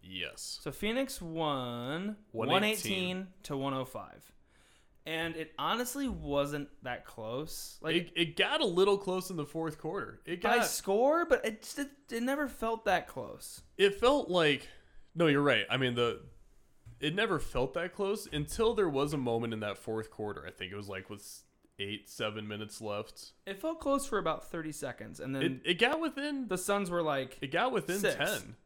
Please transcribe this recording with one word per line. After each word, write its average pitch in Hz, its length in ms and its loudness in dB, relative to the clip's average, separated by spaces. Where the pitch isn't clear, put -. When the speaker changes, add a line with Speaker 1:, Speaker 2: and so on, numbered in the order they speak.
Speaker 1:
Yes. 90 600 -8
Speaker 2:
So 147 120 -6
Phoenix 240 480 -2
won 156 960 -4
Speaker 1:
One 113 180 -2
eighteen. 156 40 6
Speaker 2:
one 196 120 6
eighteen 190 640 0
to 147 120 -6
one 135 180 0
oh 131 120 -2
five. - 480 -14
And 165 300 -4
it 160 220 -8
honestly 240 500 0
wasn't 143 640 0
that 123 220 -6
close. 123 760 -8
Like, 160 140 0
Speaker 1:
It, 170 200 0
it 165 220 0
got 254 240 2
a 285 40 2
little 196 340 6
close 185 320 -2
in 185 40 -6
the 151 100 -2
fourth 160 340 -6
quarter. 160 460 -8
It 175 160 -6
Speaker 2:
by 226 160 4
Speaker 1:
got 220 100 4
Speaker 2:
score, 269 580 4
but 285 180 4
it 220 200 -4
just, - 160 -8
it, 277 100 -4
it 233 100 -2
never 277 260 0
felt 226 380 -4
that 180 220 2
close. - 540 -12
Speaker 1:
It 196 220 8
felt 269 300 6
like, 156 380 6
no, 170 100 6
you're 143 160 8
right. 120 300 6
I 127 60 2
mean, 127 180 2
the, 120 240 4
it 151 160 0
never 202 240 2
felt - 340 0
that 175 220 -4
close 202 360 -2
until 208 440 2
there 202 140 4
was 143 240 2
a 151 40 0
moment 117 360 0
in 107 80 -6
that 104 180 -4
fourth 110 320 -4
quarter. 101 360 -8
I 90 40 -10
think 92 200 -8
it 101 40 -8
was, 101 120 -8
like, 95 220 -8
with 104 120 -12
s-, - 240 -18
eight, 101 280 -6
seven 107 400 -4
minutes 107 320 -8
left. 107 520 -6
Speaker 2:
It 196 120 -8
felt 320 200 -4
close 277 260 0
for 214 140 0
about 160 320 -2
thirty 156 200 -6
seconds, 117 480 -10
and 131 160 -6
then 135 60 0
Speaker 1:
It, 135 240 0
it 175 140 0
got 277 200 4
within 285 480 -4
Speaker 2:
the 185 120 -2
Suns 196 320 0
were 175 100 0
like, 139 400 -2
Speaker 1:
it 135 100 -6
got 214 200 2
within 190 260 -2
Speaker 2:
six, 196 200 2
Speaker 1:
ten. 151 380 -2